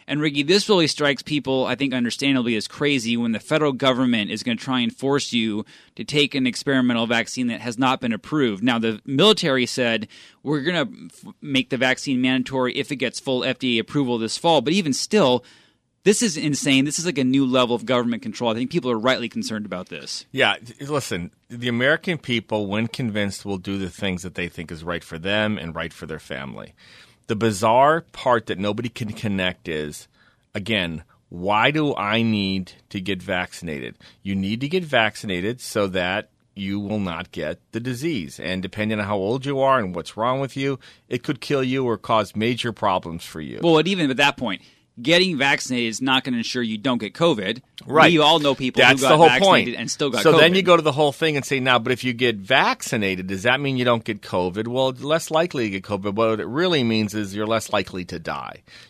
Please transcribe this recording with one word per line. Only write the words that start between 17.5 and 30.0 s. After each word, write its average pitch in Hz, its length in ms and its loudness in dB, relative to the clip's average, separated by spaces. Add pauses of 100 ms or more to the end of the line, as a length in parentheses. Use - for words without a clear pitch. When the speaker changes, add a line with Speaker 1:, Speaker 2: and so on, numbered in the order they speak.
Speaker 1:
of 110 80 -4
government 120 380 0
control. 113 280 -4
I 110 40 0
think 123 160 -4
people 127 200 -2
are 113 80 0
rightly 117 300 0
concerned 107 380 -6
about 92 240 -10
this. 71 420 -12
Speaker 2:
Yeah, 117 220 4
th-, 117 340 -16
listen, 110 440 -4 (180)
the 120 180 -6
American 147 480 0
people, 107 500 -2
when 107 200 -2
convinced, 104 580 -4
will 101 140 -4
do 98 180 -6
the 95 140 -6
things 92 320 -4
that 92 140 -12
they 87 120 -6
think 82 240 -12
is 80 120 -14
right 85 200 -6
for 82 140 -14
them 104 400 0
and 80 160 -10
right 82 180 -8
for - 140 -16
their 78 140 -10
family. 60 520 -12 (540)
The 113 100 -2
bizarre 117 760 4
part 120 340 0
that 87 120 -4
nobody 104 300 -2
can 107 240 -10
connect 95 560 -4
is, 76 400 -8 (460)